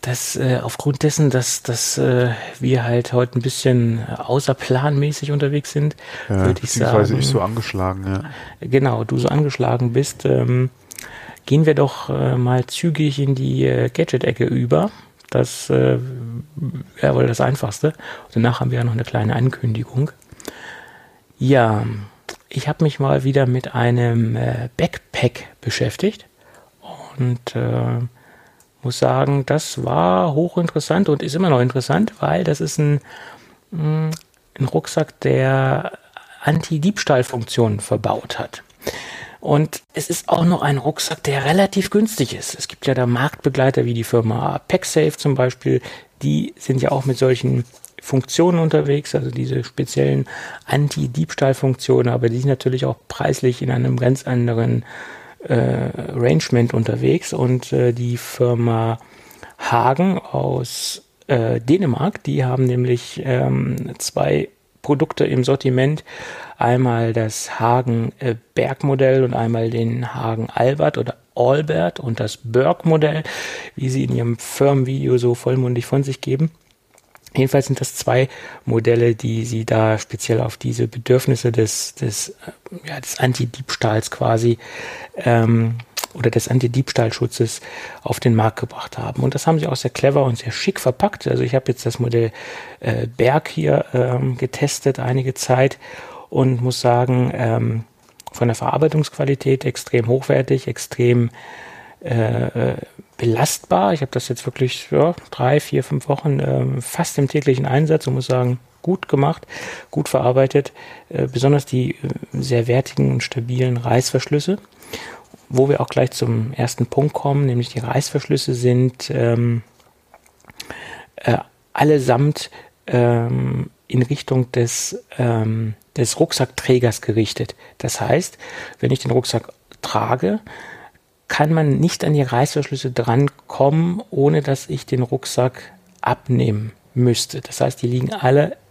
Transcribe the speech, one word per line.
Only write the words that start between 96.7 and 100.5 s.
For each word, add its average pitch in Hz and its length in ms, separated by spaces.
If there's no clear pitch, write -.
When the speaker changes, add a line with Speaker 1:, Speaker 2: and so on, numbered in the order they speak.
Speaker 1:
sagen, 123 540
ähm, 117 500
von - 160
der 117 80
Verarbeitungsqualität 139 1120
extrem - 420
hochwertig, 135 640